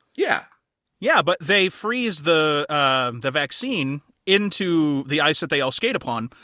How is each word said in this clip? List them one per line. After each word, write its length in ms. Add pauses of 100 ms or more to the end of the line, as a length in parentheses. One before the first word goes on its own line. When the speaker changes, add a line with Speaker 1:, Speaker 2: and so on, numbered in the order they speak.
(180)
Speaker 1:
Yeah. 260 (560)
Speaker 2:
Yeah, 220
but 180
they 300
freeze 540
the, 460
uh, 480
the 140
vaccine 680 (240)
into 800
the 160
ice 180
that 100
they 120
all 100
skate 240
upon, 340 (140)